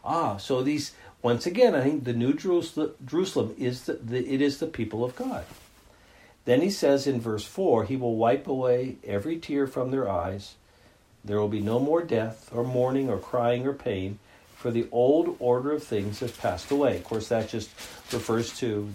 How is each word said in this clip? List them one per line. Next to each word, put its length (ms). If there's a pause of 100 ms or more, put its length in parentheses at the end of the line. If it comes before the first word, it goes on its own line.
Ah, 320
so 260
these, 300 (300)
once 220
again, 300
I 80
think 220
the 80
New 220
Jerusal-, 580 (120)
Jerusalem 540
is 240
the, 120
the, 380
it 80
is 180
the 80
people 380
of 120
God. 280 (1000)
Then 180
he 80
says 360
in 140
verse 240
four, 400
"He 120
will 200
wipe 300
away 580
every 340
tear 280
from 240
their 180
eyes. 460 (680)
There 160
will 80
be 120
no 200
more 220
death 520
or 100
mourning 460
or 80
crying 480
or 80
pain, 440 (380)
for 140
the 200
old 480
order 340
of 120
things 360
has 120
passed 380
away." 260
Of 80
course, 240
that 220
just 180 (420)
refers 500
to 340